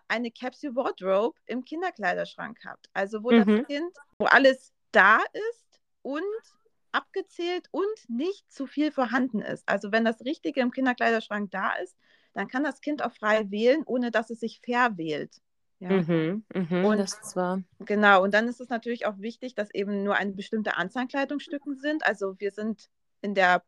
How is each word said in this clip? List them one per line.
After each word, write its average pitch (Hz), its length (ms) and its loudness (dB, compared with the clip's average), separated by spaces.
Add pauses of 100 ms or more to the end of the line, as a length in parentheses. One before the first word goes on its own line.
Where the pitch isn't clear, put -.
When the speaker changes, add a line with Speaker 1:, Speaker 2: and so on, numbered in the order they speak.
Speaker 1:
eine 226 220 -2
Capsule 254 440 -10
Wardrobe 233 720 0
im 254 180 -8
Kinderkleiderschrank 180 1000 -6
habt. - 280 -18
Also 202 300 -6
wo 233 100 2
das 226 140 8
Speaker 2:
Mhm. 214 200 2
Speaker 1:
Kind, 302 300 -8 (220)
wo 214 80 0
alles 262 460 6 (200)
da 202 280 8 (300)
ist - 300 -20 (220)
und 285 200 -6 (720)
abgezählt 349 760 -6
und 403 380 -6
nicht 294 440 -6
zu 277 140 -10
viel 302 260 -2
vorhanden 247 480 -2
ist. - 260 -8
Also 196 260 -2
wenn 226 120 2
das 226 200 -2
Richtige 285 360 -4
im 247 100 2
Kinderkleiderschrank 233 800 -2
da 196 240 -4
ist, - 220 -10 (380)
dann - 140 -4
kann 262 160 -4
das 269 160 -6
Kind 294 220 -4
auch - 100 -4
frei 214 380 0
wählen, 240 340 4
ohne 240 260 -2
dass 233 200 0
es 233 100 -10
sich 226 200 -8
verwählt. 175 800 -2 (380)
Ja. 180 100 -10
Speaker 2:
Mhm, 175 560 2 (100)
mhm, 180 300 0
Speaker 1:
Und 208 140 4
Speaker 2:
das 190 160 -2
ist - 220 -10
wahr. 185 260 -2 (180)
Speaker 1:
genau, 202 420 6
und 202 120 0
dann 226 140 4
ist 240 120 -10
es 247 80 -16
natürlich 233 380 -4
auch 202 120 -4
wichtig, 233 360 -10
dass 208 180 -6
eben 202 300 -2
nur 202 140 0
eine 196 160 -2
bestimmte 202 440 -4
Anzahl 185 260 -4
an 262 60 -6
Kleidungsstücken 285 680 -6
sind. 302 260 -4
Also 196 340 -2
wir 202 120 -4
sind 214 380 -8 (320)
in 202 140 -4
der 180 340 4